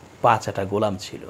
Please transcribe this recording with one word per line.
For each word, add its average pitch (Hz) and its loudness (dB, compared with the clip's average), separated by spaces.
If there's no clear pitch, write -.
পা 117 6
চাটা 101 -4
গোলাম 101 0
ছিল - -10